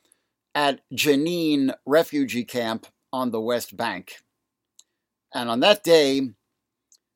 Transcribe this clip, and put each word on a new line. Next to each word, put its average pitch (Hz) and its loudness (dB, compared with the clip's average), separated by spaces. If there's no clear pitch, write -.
at 143 0
Jenin 147 0
refugee 139 0
camp 113 -6
on 127 -4
the 110 -4
West 113 -4
Bank. 101 -8
And 120 -8
on 117 -2
that 202 4
day, 139 4